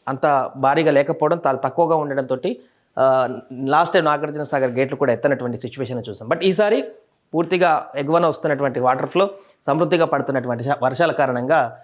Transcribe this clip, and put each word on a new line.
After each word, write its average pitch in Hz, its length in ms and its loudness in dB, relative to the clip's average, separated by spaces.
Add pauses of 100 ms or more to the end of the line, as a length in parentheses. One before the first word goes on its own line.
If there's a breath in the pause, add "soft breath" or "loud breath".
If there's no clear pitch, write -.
అంత 135 480 0
భారీగా 143 340 2
లేకపోవడం, 151 560 2
చాలా 131 120 0
తక్కువగా 160 380 0
ఉండడంతోటి, 139 640 -4 (380 soft breath)
ఆ, 131 300 4 (240)
లాస్ట్ 143 420 0
టైమ్ 175 100 4
నాగార్జున 147 380 -2
సాగర్ 135 280 0
గేట్లు 131 260 -2
కూడా 135 160 2
ఎత్తనటువంటి 123 440 -2
సిచ్యువేషన్ 123 520 -8
చూసాం. 110 200 -12
But 165 140 -2
ఈసారి 208 420 2 (500)
పూర్తిగా 170 600 0
ఎగువన 160 300 2
వస్తున్నటువంటి 139 540 -2
వాటర్ 131 260 0
ఫ్లో, 190 240 2 (360 loud breath)
సమృద్ధిగా 160 380 2
పడుతున్నటువంటి 131 600 -2
శ-, 139 180 -2
వర్షాల 135 300 2
కారణంగా 127 720 0